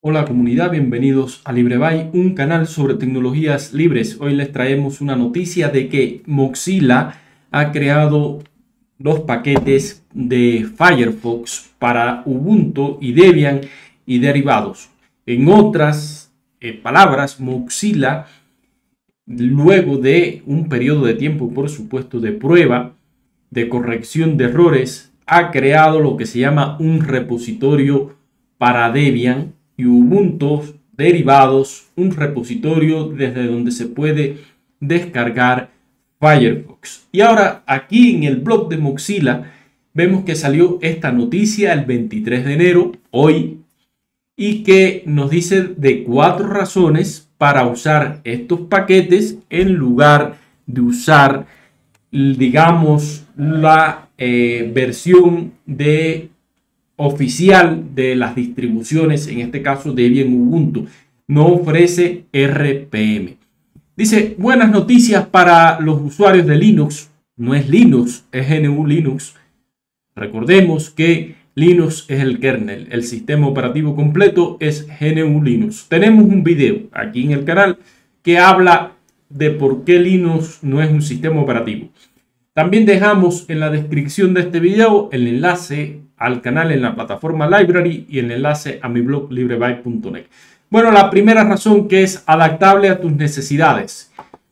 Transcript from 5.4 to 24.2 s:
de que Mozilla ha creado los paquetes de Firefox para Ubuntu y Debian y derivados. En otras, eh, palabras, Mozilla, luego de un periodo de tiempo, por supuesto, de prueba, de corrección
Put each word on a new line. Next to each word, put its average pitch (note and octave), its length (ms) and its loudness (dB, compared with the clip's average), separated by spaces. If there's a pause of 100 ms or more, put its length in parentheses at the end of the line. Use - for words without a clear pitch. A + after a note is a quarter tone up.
de C3 180 -2
que A#2+ 360 -4
Mozilla C#3+ 960 -2 (300)
ha D3 220 -2
creado D3 640 0 (640)
los D3+ 200 -2
paquetes C3+ 840 -2 (100)
de A#2+ 640 0
Firefox A#2+ 920 -2 (100)
para A#2+ 460 -2
Ubuntu C#3+ 760 -2
y C3 100 -8
Debian D3 520 2 (440)
y B2 140 -2
derivados. C3+ 680 -2 (380)
En B2 220 0
otras, F3+ 840 0 (280)
eh, A2+ 140 -14
palabras, C#3 680 0
Mozilla, B2+ 840 -6 (1000)
luego C#3+ 720 2
de D3 480 0
un D#3 220 -4
periodo C#3 380 -2
de A2 80 0
tiempo, C3 380 -6
por C#3 160 -6
supuesto, B2+ 520 -10
de A2 100 -4
prueba, B2+ 640 0 (560)
de A#2 180 -4
corrección B2 680 -4